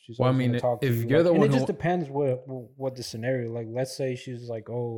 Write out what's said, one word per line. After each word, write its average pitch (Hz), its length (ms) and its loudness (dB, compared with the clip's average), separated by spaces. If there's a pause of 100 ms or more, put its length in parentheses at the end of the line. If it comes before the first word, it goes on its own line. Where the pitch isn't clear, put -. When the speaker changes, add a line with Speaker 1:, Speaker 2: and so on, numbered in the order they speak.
Speaker 1:
she's 117 140 -16
Speaker 2:
Well, 127 100 4
I 131 40 4
Speaker 1:
always 131 140 2
gonna 120 60 2
Speaker 2:
mean, 120 80 0
Speaker 1:
talk 120 220 0
to 143 40 2
Speaker 2:
if 123 100 4
Speaker 1:
you, 117 120 -2
Speaker 2:
you're 139 100 6
Speaker 1:
like, 170 60 6
Speaker 2:
the 180 60 6
Speaker 1:
and 165 100 6
Speaker 2:
one 143 80 6
Speaker 1:
it 139 40 4
just 131 140 2
Speaker 2:
who 135 60 -2
Speaker 1:
depends 170 360 -2
what, 135 380 0
what 131 500 -8
the 123 60 -10
scenario. 117 500 -4
Like, 117 180 -6
let's 127 260 -4
say 131 180 -2
she's 120 340 -10
like, 113 220 -8
"Oh, 120 280 -4